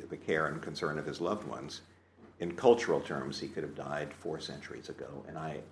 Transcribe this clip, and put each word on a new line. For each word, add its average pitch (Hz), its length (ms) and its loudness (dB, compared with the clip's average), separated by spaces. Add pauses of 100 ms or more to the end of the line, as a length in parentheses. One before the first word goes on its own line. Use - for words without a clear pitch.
the 80 80 -8
care 78 300 2
and 78 160 -2
concern 78 380 -2
of 71 40 -4
his 73 160 -4
loved 95 280 0
ones. 65 320 -8 (580)
In 85 160 -2
cultural 90 460 8
terms, 69 400 -4
he - 80 -4
could - 160 -4
have - 100 -8
died 73 400 -4
four 80 240 -4
centuries - 500 -10
ago. 69 380 -10
And 78 100 -10
I, 78 220 -4 (140)